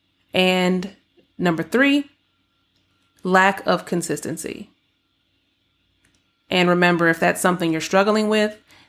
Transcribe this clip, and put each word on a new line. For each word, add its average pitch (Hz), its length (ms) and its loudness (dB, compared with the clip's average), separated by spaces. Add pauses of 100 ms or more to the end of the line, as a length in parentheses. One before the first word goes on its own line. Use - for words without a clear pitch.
(340)
And 185 640 0 (420)
number 311 260 -2
three, 277 460 0 (1120)
lack 190 440 2
of 175 180 0
consistency. - 840 -8 (1800)
And 180 180 2
remember, 175 400 2
if 165 120 0
that's 175 200 0
something 180 320 0
you're 160 100 -4
struggling 208 480 0
with, 214 300 -2 (300)